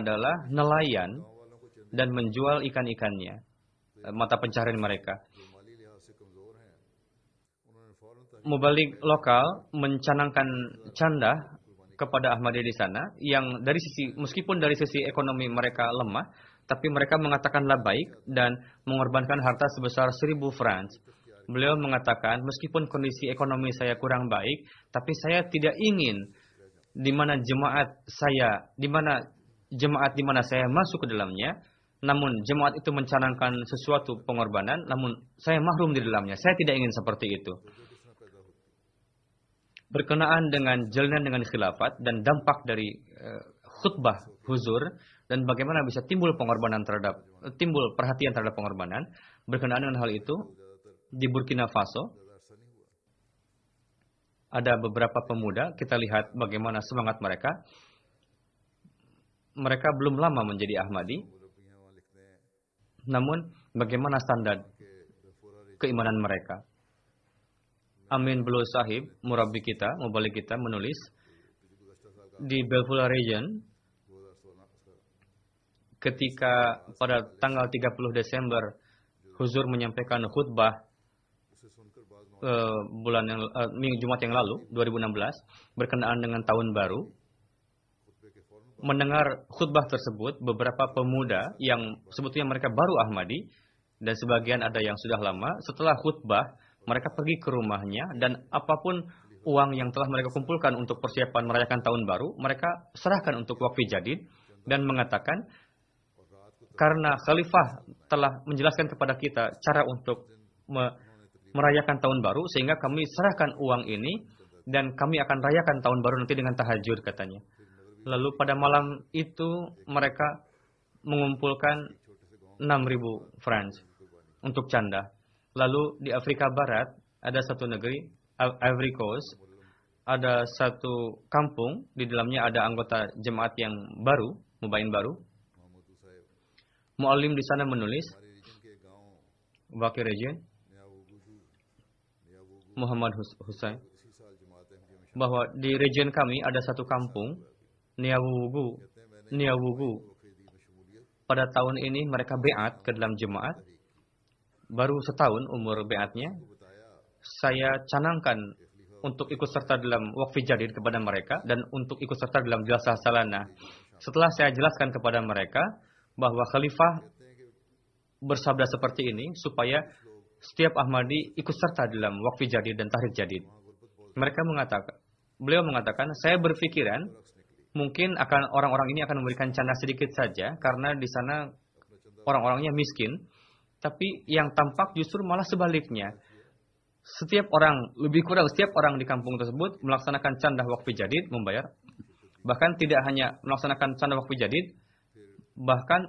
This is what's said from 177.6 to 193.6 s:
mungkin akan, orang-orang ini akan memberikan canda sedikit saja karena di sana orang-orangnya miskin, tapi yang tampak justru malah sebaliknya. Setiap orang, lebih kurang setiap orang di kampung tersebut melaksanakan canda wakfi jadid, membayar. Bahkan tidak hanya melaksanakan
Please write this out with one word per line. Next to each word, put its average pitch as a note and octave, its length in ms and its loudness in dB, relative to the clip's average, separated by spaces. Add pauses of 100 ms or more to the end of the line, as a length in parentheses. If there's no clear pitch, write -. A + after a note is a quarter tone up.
mungkin D#3 400 0
akan, C#3 260 4 (120)
orang-orang C3+ 420 4
ini D#3 80 -2
akan C#3+ 160 -2
memberikan B2+ 320 -2
canda B2+ 280 0
sedikit C3+ 360 -2
saja A#2 400 -2
karena C#3 400 0
di C3 140 -4
sana C3+ 400 -4 (760)
orang-orangnya C3 460 2
miskin, C#3+ 500 -2 (640)
tapi F3 480 -4
yang D3+ 260 4
tampak D3+ 400 2
justru D#3+ 300 -4
malah F3+ 180 0
sebaliknya. D#3 680 -2 (880)
Setiap G3+ 480 -2
orang, D3+ 480 4
lebih D3+ 240 4
kurang F3 240 4
setiap G3 320 2
orang C#3+ 160 4
di C3 80 -2
kampung B2+ 320 -4
tersebut B2+ 480 -4
melaksanakan C3+ 560 0
canda C3+ 240 2
wakfi B2 320 -4
jadid, A2 320 -2
membayar. A2+ 400 -2 (760)
Bahkan E3 340 4
tidak D3 240 4
hanya C3+ 400 0
melaksanakan C3+ 560 0